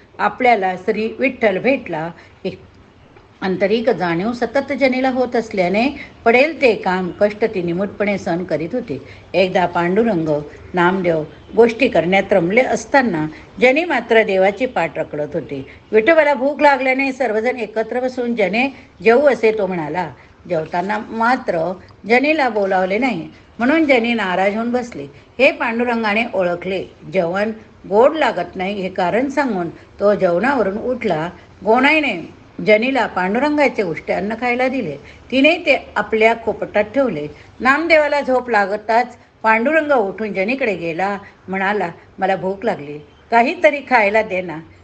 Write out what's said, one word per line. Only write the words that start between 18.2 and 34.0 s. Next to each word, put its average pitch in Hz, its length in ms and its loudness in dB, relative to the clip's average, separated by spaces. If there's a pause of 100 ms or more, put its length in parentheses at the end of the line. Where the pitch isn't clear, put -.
जने 208 320 0 (360)
जेवू 233 180 6
असे 233 360 2
तो 196 100 -2
म्हणाला. 165 420 -4 (400)
जेवताना 175 500 -4 (100)
मात्र 220 640 -2 (360)
जनीला 277 400 2
बोलावले 196 480 0
नाही 214 320 -4 (300)
म्हणून 302 260 2
जनी 240 280 2
नाराज 196 420 0
होऊन 233 160 -4
बसली. 233 320 -6 (360)
हे 277 120 6
पांडुरंगाने 233 720 -2 (100)
ओळखले. 180 500 -2 (300)
जेवण 190 380 0 (380)
गोड 247 260 4
लागत 208 400 -2
नाही 190 260 -4
हे 185 80 -4
कारण 190 400 0
सांगून 240 400 -2
तो - 440 0
जेवणावरून 190 640 2
उठला. 208 520 -2 (360)
गोणाईने 254 720 0 (300)
जनीला 220 400 4
पांडुरंगाचे 247 760 0
उष्टे 170 300 -4